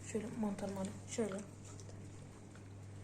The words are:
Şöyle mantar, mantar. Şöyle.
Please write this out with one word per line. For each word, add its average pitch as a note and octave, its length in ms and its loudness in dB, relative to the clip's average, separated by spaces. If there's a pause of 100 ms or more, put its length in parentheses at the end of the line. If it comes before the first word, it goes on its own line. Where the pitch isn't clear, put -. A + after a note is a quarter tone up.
(120)
Şöyle G#3+ 140 4 (160)
mantar, G3+ 280 4
mantar. G3 240 2 (160)
Şöyle. G3+ 260 6 (1700)